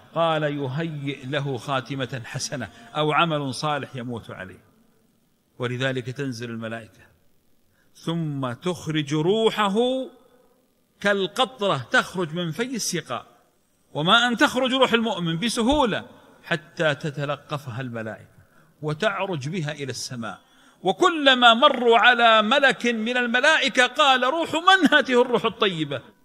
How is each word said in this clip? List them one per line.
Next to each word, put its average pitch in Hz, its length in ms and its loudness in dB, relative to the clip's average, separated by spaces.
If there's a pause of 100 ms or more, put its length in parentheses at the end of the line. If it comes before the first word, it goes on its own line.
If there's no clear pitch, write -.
(160)
قال: 160 280 0
"يهيئ 143 840 -4
له 139 320 -4
خاتمة 131 680 -6
حسنة"، 127 440 -8 (260)
أو 151 160 0
عمل 147 420 0
صالح 143 420 -4
يموت 120 360 -10
عليه. 95 360 -16 (920)
ولذلك 127 460 -4
تنزل 120 440 -8
الملائكة 113 580 -12 (880)
ثم 147 580 -4
تخرج 151 600 -4
روحه 202 640 0 (1200)
كالقطرة 196 880 -2
تخرج 180 420 -2
من 175 180 -6
في 233 120 -6
السقاء، 175 600 -6 (680)
وما 202 340 2
أن 240 100 0
تخرج 254 360 2
روح 254 200 4
المؤمن 175 460 0
بسهولة 226 680 0 (380)
حتى 160 520 -2
تتلقفها 143 840 -8
الملائكة 113 560 -10 (440)
وتعرج 170 680 -2
بها 156 220 -4
إلى 143 200 -10
السماء. 113 480 -10 (440)
وكلما 262 680 4
مروا 247 440 4
على 233 440 6
ملك 254 440 2
من 233 320 -2
الملائكة 254 720 2
قال: 262 360 4
"روح 311 300 0
من 349 400 4
هذه 254 280 4
الروح 220 240 0
الطيبة؟" 156 560 -2 (240)